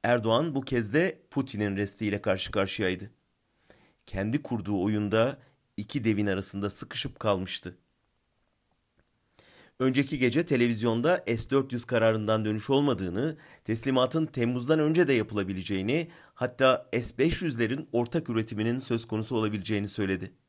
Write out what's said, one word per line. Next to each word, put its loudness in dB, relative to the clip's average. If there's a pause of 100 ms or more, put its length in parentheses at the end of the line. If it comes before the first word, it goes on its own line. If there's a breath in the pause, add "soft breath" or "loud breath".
Erdoğan 4
bu 0
kez 0
de 2 (100)
Putin'in -2
restiyle -2
karşı 0
karşıyaydı. -2 (920 soft breath)
Kendi -2
kurduğu -2
oyunda 0 (400 soft breath)
iki -6
devin 2
arasında -2
sıkışıp -8
kalmıştı. -2 (2000 soft breath)
Önceki 2
gece 2
televizyonda 2
S -2
dört 2
yüz -4
kararından 2
dönüş -2
olmadığını, 0 (260 loud breath)
teslimatın 0
Temmuz'dan 0
önce 4
de 4
yapılabileceğini, -2 (220 loud breath)
hatta 0
S -2
beş 2
yüzlerin -2
ortak 0
üretiminin 0
söz -4
konusu -4
olabileceğini -2
söyledi. -2 (180)